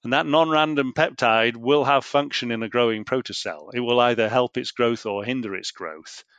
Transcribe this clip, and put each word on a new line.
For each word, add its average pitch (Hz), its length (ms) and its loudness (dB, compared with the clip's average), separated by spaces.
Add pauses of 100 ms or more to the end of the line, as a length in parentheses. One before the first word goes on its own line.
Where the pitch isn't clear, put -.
And 117 80 -2
that 156 140 0
non-random 151 680 2
peptide 117 640 2
will 135 260 2
have 135 220 2
function 139 480 -2
in 113 100 -4
a 113 60 -6
growing 113 360 0
protocell. 95 720 -6
It 123 60 -4
will 120 180 2
either 117 300 4
help 123 280 0
its - 140 -6
growth 117 360 0
or 101 180 -4
hinder 113 320 -6
its - 160 -10
growth. 80 500 -14 (160)